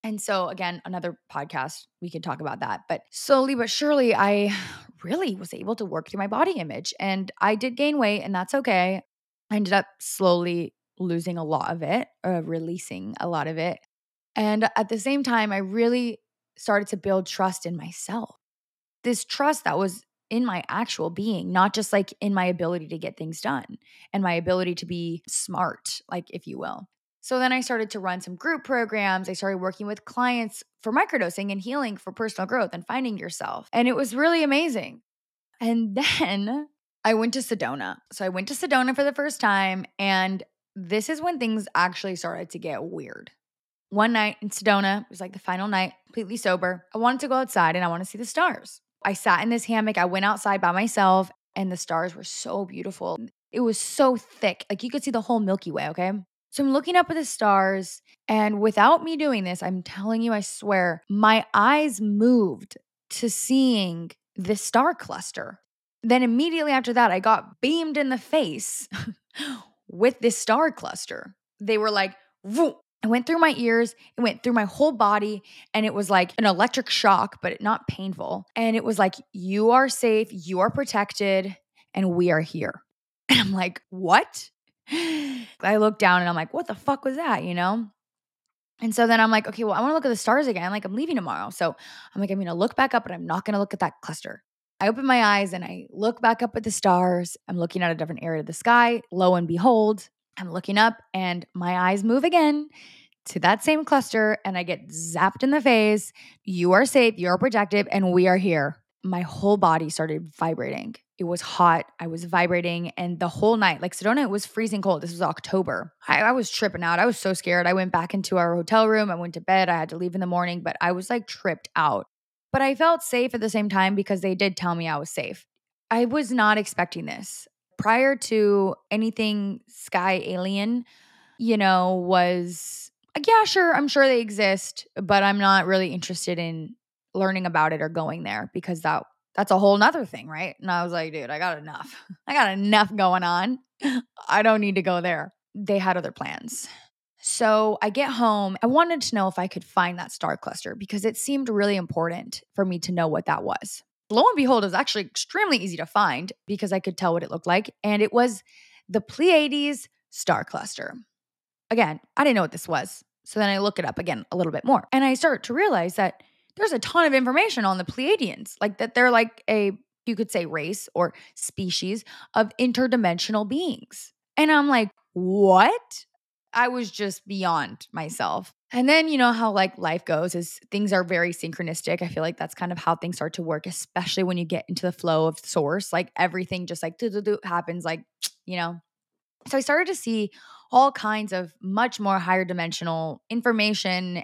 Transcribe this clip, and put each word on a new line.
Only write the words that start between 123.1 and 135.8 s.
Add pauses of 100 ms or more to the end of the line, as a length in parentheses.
at
the
same
time
because
they
did
tell
me
I
was
safe. (460)
I
was
not
expecting
this. (300)
Prior
to (160)
anything
sky
alien, (540)
you
know,
was (240)
like,
"Yeah,
sure,
I'm
sure
they
exist,
but
I'm
not
really